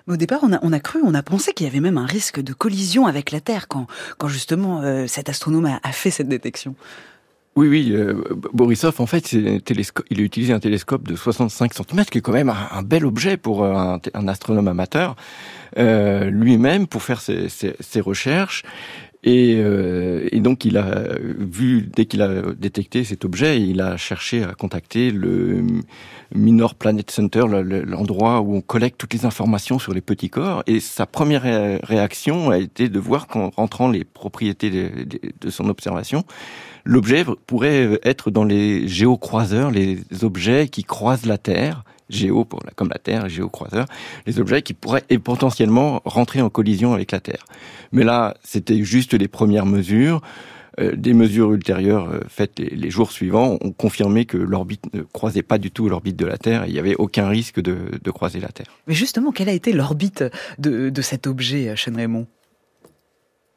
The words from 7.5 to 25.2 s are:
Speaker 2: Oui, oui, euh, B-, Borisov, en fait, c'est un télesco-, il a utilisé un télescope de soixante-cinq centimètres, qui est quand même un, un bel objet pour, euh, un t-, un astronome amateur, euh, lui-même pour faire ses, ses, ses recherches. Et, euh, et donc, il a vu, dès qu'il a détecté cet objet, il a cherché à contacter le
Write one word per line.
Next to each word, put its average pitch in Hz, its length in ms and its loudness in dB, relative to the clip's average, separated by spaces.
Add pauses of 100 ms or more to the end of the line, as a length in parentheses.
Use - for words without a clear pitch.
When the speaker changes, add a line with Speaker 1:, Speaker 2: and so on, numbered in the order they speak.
Speaker 2:
Oui, 147 120 6
oui, 143 240 4
euh, 104 200 2
B-, - 400 -4
Borisov, 123 480 4
en 120 60 0
fait, 165 200 -2
c'est 104 280 2
un 101 40 0
télesco-, - 520 -2
il 101 100 0
a - 20 4
utilisé 117 300 0
un 107 80 2
télescope 107 480 -2
de 85 80 -4
soixante-cinq 120 560 0
centimètres, 180 380 -2
qui 127 80 0
est - 40 -2
quand 117 100 -2
même 131 180 2
un, 101 200 -4
un 95 120 -6
bel 147 240 2
objet 143 320 0
pour, 104 260 0
euh, 98 80 2
un 92 280 0
t-, - 120 -8
un 101 160 -2
astronome 101 400 0
amateur, 113 480 -2 (600)
euh, 104 500 4
lui-même 123 580 4
pour 113 160 -6
faire 117 200 -4
ses, 90 260 -4
ses, - 320 -6
ses - 220 -2
recherches. 139 640 -2 (600)
Et, 123 340 6
euh, 90 760 0
et 113 80 2
donc, 123 240 2
il 101 120 4
a 101 280 0 (160)
vu, 107 640 0
dès 110 240 0
qu'il 104 160 0
a 95 200 0 (120)
détecté 101 500 -4
cet 101 200 -8
objet, 113 380 2
il 95 180 0
a 92 160 -2
cherché 113 460 -4
à 92 120 -6
contacter 110 580 -2
le 92 520 0 (680)